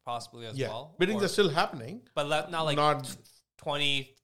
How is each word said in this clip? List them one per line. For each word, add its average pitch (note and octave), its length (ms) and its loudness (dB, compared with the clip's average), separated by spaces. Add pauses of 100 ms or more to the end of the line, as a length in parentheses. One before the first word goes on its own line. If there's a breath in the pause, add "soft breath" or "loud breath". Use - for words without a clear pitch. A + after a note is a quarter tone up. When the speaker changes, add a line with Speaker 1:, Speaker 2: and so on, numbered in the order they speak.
Speaker 1:
possibly A#2+ 400 -8
as A2+ 120 -8
Speaker 2:
Yeah. B2 120 -2
Speaker 1:
well. A#2+ 300 -10
Speaker 2:
Biddings G3 220 2
Speaker 1:
Or G3+ 40 4
Speaker 2:
are F3+ 40 2
still G3 200 4
happening. D#3 520 -2 (120)
Speaker 1:
But D3 140 -2
le-, D#3 220 0
not E3 140 -2
like D3 140 2
Speaker 2:
Not D3 280 4
Speaker 1:
t-, - 120 -10 (400)
twenty, C#3+ 680 -2